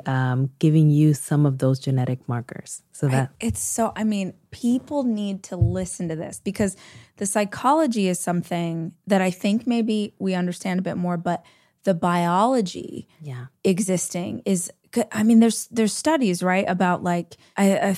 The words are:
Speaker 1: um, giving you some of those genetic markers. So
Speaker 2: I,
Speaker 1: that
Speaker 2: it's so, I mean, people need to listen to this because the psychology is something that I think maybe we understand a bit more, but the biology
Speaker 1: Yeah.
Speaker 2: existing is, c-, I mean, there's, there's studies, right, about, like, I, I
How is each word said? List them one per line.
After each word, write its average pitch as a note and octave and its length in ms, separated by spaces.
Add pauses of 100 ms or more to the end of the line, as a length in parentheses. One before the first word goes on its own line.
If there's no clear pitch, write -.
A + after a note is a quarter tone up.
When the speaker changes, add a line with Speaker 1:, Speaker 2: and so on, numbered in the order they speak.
Speaker 1:
um, C3 440 (100)
giving D#3 300
you D3+ 240
some D3 320
of C3+ 120
those C3 200
genetic B2+ 520
markers. - 520 (120)
So - 140
Speaker 2:
I, C3 40
Speaker 1:
that C3 200 (100)
Speaker 2:
it's A3+ 200
so, - 340
I A3 100
mean, G3+ 280 (180)
people C4 520
need G#3 400
to F#3+ 140
listen F3+ 500
to D#3+ 80
this - 260
because G3 360 (400)
the G#3 80
psychology A3 840
is F3+ 120
something E3+ 760 (140)
that F#3+ 140
I F#3 80
think G#3 380
maybe A3 520
we F#3 160
understand F3+ 440
a F#3 40
bit F3 120
more, F3 220
but E3+ 260 (400)
the G3 100
biology F3+ 1160 (120)
Speaker 1:
Yeah. C3 260 (180)
Speaker 2:
existing F#3 800
is, - 260 (240)
c-, A#3 160
I G#3+ 120
mean, A3+ 180
there's, A3+ 260
there's A3 260
studies, B3+ 480
right, F#3 280
about, F3+ 340
like, F3 320 (220)
I, G3 200
I G3 200